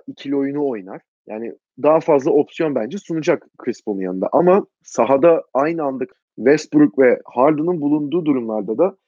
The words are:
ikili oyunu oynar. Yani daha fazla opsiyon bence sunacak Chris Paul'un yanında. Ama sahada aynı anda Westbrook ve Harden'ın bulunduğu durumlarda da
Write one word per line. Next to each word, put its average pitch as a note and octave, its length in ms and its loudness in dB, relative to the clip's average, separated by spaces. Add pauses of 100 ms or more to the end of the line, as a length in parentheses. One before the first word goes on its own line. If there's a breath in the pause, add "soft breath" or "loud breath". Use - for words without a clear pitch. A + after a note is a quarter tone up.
ikili C#3 300 -8
oyunu C#3 320 -4
oynar. G#2+ 320 -10 (260)
Yani A2 280 -10 (280)
daha D#3 180 4
fazla D3 300 0
opsiyon D3 440 0
bence B2+ 240 -6
sunacak D#3+ 480 -4 (120)
Chris - 260 -8
Paul'un G2 160 -4
yanında. F#2 320 -4
Ama F3+ 340 4 (160)
sahada C3+ 600 2 (120)
aynı D#3 280 -2
anda C3+ 220 -6 (320)
Westbrook D3 600 2
ve B2 260 4
Harden'ın D#3 560 0
bulunduğu D3 440 -2
durumlarda A2 540 -4
da F#3+ 180 0 (120)